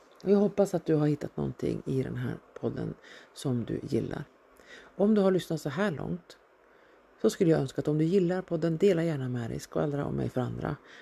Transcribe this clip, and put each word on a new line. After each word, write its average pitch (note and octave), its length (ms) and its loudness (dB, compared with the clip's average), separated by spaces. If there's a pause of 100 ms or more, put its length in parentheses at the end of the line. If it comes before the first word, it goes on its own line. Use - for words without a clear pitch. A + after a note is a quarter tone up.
(240)
Och F#3 60 2
jag G3+ 80 8
hoppas G3 360 2
att E3+ 120 -2
du D#3+ 80 4
har D3+ 120 4
hittat - 300 -2
någonting B2+ 500 -4
i C3 160 0
den A#2+ 140 -6
här B2 220 -6 (220)
podden A2+ 340 -4 (380)
som A#2+ 320 -2
du G#2+ 180 -4
gillar. A#2 420 -4 (720)
Om G#3 180 4
du G#3 60 6
har F#3+ 100 6
lyssnat E3 300 0
så - 80 -4
här F3+ 220 -2
långt - 480 -8 (840)
så A3 80 4
skulle F3 200 2
jag D3 100 4
önska C#3 200 -4
att C3+ 80 -2
om D3+ 100 0
du D#3 60 4
gillar F3+ 380 2
podden, E3 340 -2
dela E3+ 280 4
gärna C#3+ 240 -2
med A#2+ 220 -4
dig, C#3 100 -6
skvallra C#3+ 440 -2
om C3+ 120 -4
mig C3 120 0
för B2+ 120 -2
andra. A#2+ 360 -4 (240)